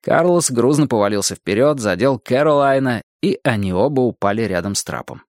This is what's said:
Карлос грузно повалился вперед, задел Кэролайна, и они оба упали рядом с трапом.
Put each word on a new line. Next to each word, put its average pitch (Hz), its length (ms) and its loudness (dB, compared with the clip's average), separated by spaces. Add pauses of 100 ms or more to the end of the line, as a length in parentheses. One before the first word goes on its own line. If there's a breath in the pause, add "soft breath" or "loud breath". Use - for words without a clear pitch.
Карлос 170 500 2
грузно 135 360 2
повалился 101 480 0
вперед, 139 440 0
задел 110 400 0
Кэролайна, 135 840 2 (220)
и - 200 -2
они 101 300 -2
оба 131 280 0
упали 110 420 0
рядом 95 320 -4
с - 80 -6
трапом. 67 440 -12